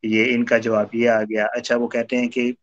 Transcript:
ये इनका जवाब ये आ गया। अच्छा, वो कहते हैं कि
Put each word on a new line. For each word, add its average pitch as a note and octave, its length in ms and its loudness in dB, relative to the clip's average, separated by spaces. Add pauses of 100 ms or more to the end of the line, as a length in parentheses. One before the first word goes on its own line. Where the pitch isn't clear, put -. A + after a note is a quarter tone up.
ये A2 200 2
इनका A#2+ 340 2
जवाब A2 360 0
ये A#2 120 2
आ A2+ 160 4
गया। G#2+ 240 -2
अच्छा, A#2+ 300 -2
वो A#2+ 100 0
कहते A#2 300 -2
हैं B2 120 0
कि B2 220 -2 (120)